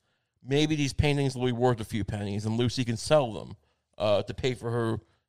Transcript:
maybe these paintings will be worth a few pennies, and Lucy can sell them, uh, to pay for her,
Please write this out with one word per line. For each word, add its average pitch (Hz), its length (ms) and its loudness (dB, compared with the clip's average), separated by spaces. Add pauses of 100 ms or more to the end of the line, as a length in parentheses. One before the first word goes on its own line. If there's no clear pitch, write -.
(460)
maybe 151 300 2
these 139 160 0
paintings 139 420 2
will 123 120 0
be 127 60 2
worth 120 280 2
a 110 40 -8
few 104 200 -4
pennies, 104 420 -4
and 110 100 0
Lucy 123 280 0
can 113 120 -2
sell 135 360 2
them, 64 240 -12 (420)
uh, 101 240 2
to 104 120 -10
pay 131 200 -2
for 117 160 -8
her, 113 300 -2 (280)